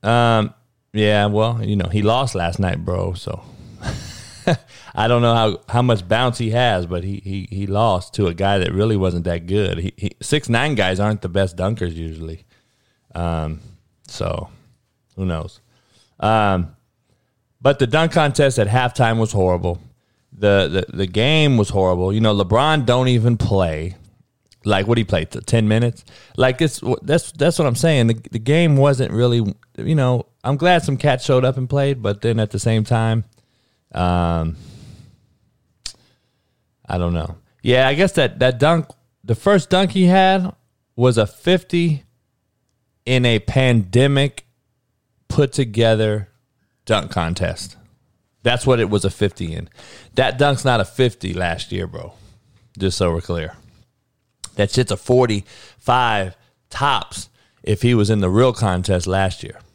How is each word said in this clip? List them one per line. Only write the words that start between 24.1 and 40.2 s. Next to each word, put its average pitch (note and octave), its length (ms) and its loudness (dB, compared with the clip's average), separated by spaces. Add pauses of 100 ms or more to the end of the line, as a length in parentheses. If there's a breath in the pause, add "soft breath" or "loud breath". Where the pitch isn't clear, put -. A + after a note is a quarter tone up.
Like, G2+ 220 0
what A#2 140 2
he A2+ 40 0
played, E2+ 280 -2
ten - 360 0
minutes? A2+ 380 0 (320 loud breath)
Like, B2+ 240 2
it's, D#3+ 180 -2 (220)
that's, D#3 300 -2
that's D#3+ 260 2
what D#3 100 2
I'm A#2+ 80 0
saying. D3 300 2
The, A2+ 80 2 (180)
the - 60 -6
game D3 400 2
wasn't C3+ 340 2
really, A#2+ 260 2 (380)
you - 200 -2
know, B2+ 320 0 (160)
I'm C3+ 120 -2
glad E3+ 280 2
some C#3 140 -2
cats C3 280 0
showed B2+ 180 2
up B2+ 140 0
and B2+ 100 -6
played, C#3 360 -2
but G#2 180 -2
then A2+ 180 0
at G#2+ 120 -2
the G#2+ 80 -4
same A2 240 0
time, A2+ 400 0 (680)
um, E2+ 640 0 (2250 loud breath)
I F#2 120 -2
don't F2 160 0
know. E2 220 -6 (260)
Yeah, B2+ 240 4
I C#3+ 80 0
guess F3+ 160 2
that, C3 260 0
that B2+ 220 2
dunk, D#3 260 2 (380)
the A#2 100 -2
first G3 380 2
dunk F#3 200 2
he F#3 140 2
had F#3+ 480 4 (420)